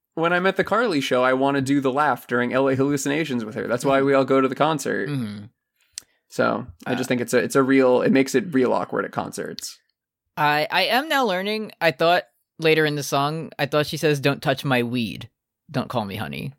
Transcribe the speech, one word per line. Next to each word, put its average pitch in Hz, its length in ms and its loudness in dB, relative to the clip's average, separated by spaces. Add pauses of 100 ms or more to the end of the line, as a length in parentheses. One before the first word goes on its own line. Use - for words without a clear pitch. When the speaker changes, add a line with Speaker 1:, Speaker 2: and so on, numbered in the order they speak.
(140)
Speaker 1:
when 170 180 0
I'm 180 160 0
at 190 80 2
the 185 80 2
Carly 202 380 0
show, 127 240 2
I 131 80 4
wanna 139 260 2
do 135 220 2
the 131 100 0
laugh 139 340 0
during 123 280 -2
L 135 160 2
A 135 60 2
Hallucinations 139 680 -2
with 107 120 -10
her. 95 120 -4
That's 117 160 -2
why 139 140 4
Speaker 2:
Mm-hmm. 139 100 2
Speaker 1:
we 139 60 4
all 135 100 4
go 135 160 2
to 131 80 4
the 131 80 -4
concert. 139 540 -2
Speaker 2:
Mm-hmm. 107 380 -8 (840)
Speaker 1:
So, 117 380 -2 (180)
I 135 80 -4
Speaker 2:
Uh, - 20 0
Speaker 1:
just 123 140 -4
think 123 100 0
it's 117 140 -4
a, 123 60 2
it's 113 180 -2
a 135 60 6
real, 127 380 4
it - 120 2
makes 135 200 2
it 123 200 0
real 123 180 2
awkward 104 320 -2
at - 80 -8
concerts. - 680 -10 (600)
Speaker 2:
I, 151 340 0
I 185 120 2
am 247 260 0
now 277 160 0
learning. 208 560 -4
I 165 100 4
thought 170 320 2 (360)
later 160 260 4
in 147 100 0
the 143 80 -6
song, 151 560 -2
I 143 80 0
thought 151 200 0
she 160 100 -8
says, 147 220 2
"Don't 135 220 0
touch 139 240 -2
my 127 180 2
weed. 117 460 -4 (420)
Don't - 180 -6
call 113 160 -4
me 95 100 -8
honey." 73 440 -8